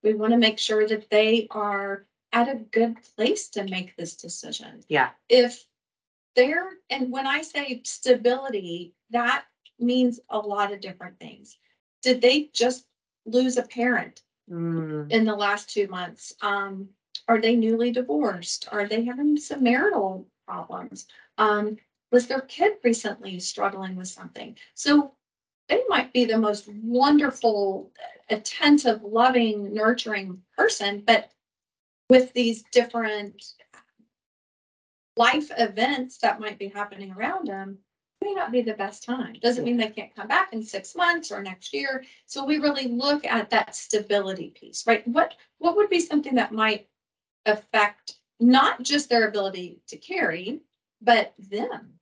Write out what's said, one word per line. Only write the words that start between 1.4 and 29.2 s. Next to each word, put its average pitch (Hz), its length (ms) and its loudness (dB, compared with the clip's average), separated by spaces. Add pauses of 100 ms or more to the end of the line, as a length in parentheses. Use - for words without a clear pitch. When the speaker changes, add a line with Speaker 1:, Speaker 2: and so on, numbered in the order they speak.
Speaker 1:
are 202 540 -6 (260)
at 240 180 2
a 269 60 -4
good 226 420 0 (180)
place 262 340 -2
to 202 140 -8
make 185 320 -8
this 170 200 -12
decision. - 760 -16
Speaker 2:
Yeah. 139 220 0 (180)
Speaker 1:
If 240 360 4 (720)
they're, 320 340 2 (200)
and 254 220 -4
when 269 160 -4
I 285 140 -2
say 285 420 -8
stability, 220 1120 -2 (160)
that 240 340 -2 (340)
means 247 400 2 (100)
a 214 100 -6
lot 208 340 -4
of 196 80 -12
different 185 380 -16
things. 139 380 -20 (460)
Did 254 180 2
they 277 220 6 (100)
just 247 320 -2 (400)
lose 247 320 2
a - 60 0
parent - 580 -4 (280)
Speaker 2:
Mm. 165 600 -4
Speaker 1:
in 220 140 4
the 214 100 0
last 202 340 -2
two 196 180 -2
months? 180 540 -12
Um, 196 480 -6 (380)
are 226 140 4
they 226 140 2
newly 226 360 2
divorced? 247 800 -4
Are 202 160 -4
they 220 160 -2
having 277 340 0
some 277 260 -4
marital 240 680 0 (180)
problems? - 600 -12 (300)
Um, 214 400 0 (340)
was 247 160 4
their 262 140 -2
kid 403 420 0
recently 226 560 -2
struggling 190 560 -6
with 185 120 -10
something? - 500 -18 (180)
So 294 400 2 (540)
they 453 200 2
might 254 240 -2
be 247 120 4
the 220 120 0
most 208 320 0
wonderful, 226 1200 2 (380)
attentive, 240 760 4
loving, 220 680 2